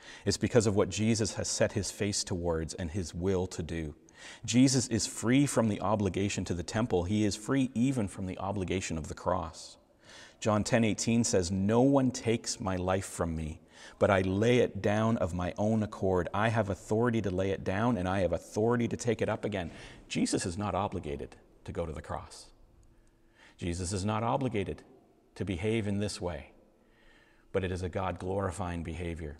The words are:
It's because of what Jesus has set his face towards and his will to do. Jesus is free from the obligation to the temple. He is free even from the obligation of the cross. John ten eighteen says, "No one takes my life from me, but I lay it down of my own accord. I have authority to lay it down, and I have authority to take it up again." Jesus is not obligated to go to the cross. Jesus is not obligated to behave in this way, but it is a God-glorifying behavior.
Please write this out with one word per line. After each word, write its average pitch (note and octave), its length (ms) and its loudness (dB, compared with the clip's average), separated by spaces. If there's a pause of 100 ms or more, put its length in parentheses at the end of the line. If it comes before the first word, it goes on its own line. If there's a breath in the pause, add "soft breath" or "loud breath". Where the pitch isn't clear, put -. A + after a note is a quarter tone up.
(240 loud breath)
It's G2+ 120 2
because A2 300 4
of G#2 80 2
what G2+ 140 4
Jesus G#2+ 460 0
has F2+ 120 -6
set - 260 0
his G2 200 -4
face G2+ 320 -2
towards E2+ 500 -2
and F2 160 -6
his E2+ 240 -6
will F2+ 320 0
to - 160 -8
do. D#2+ 320 -6 (500 loud breath)
Jesus B2 440 4
is A2 180 0
free C3 400 2
from A#2 220 2
the G#2 120 0
obligation G2 680 0
to F#2 80 -2
the E2+ 100 -4
temple. G#2+ 400 0
He G#2 200 2
is G2+ 120 0
free C3+ 360 0
even A#2+ 360 0
from F#2+ 180 -8
the F#2 120 -6
obligation F#2 600 -2
of D#2 80 -6
the - 80 -10
cross. F2 640 -4 (640 loud breath)
John G#2+ 240 2
ten A#2 200 4
eighteen A2+ 380 2
says, F#2+ 300 2
"No G2+ 300 4
one C3+ 280 4
takes - 480 -2
my F#2+ 160 -2
life F#2 300 0
from E2 320 -2
me, D#2+ 240 -6 (380 loud breath)
but G2 120 6
I F#2+ 120 6
lay G#2+ 380 4
it G2+ 200 0
down A2 380 2
of F2 160 0
my F2+ 240 -2
own G#2+ 240 2
accord. F#2 500 0
I G#2+ 160 2
have A2 220 2
authority A2+ 500 0
to F#2+ 100 -2
lay F#2 200 0
it F2+ 120 -2
down, G#2+ 360 0
and F#2 100 0
I F#2+ 120 0
have E2+ 120 2
authority A#2 560 0
to G2+ 80 -4
take A#2 240 -2
it G2 80 2
up G#2+ 160 -4
again." F#2+ 260 -4 (380 loud breath)
Jesus - 380 0
is F2+ 100 -4
not G2+ 180 -2
obligated F2 600 -4 (280)
to - 80 -10
go F2+ 120 -4
to D#2+ 80 -6
the D#2+ 80 -8
cross. - 460 -10 (1120 soft breath)
Jesus F2 340 -4
is F#2+ 100 -2
not G#2+ 200 0
obligated A#2 600 -2 (520)
to - 100 -6
behave G2+ 420 0
in G2+ 120 0
this G2+ 240 -4
way, E2 300 -8 (1000 soft breath)
but F#2+ 100 0
it F#2 80 -2
is F2+ 120 -4
a F2+ 80 -4
God-glorifying F#2 920 -4
behavior. E2 580 -8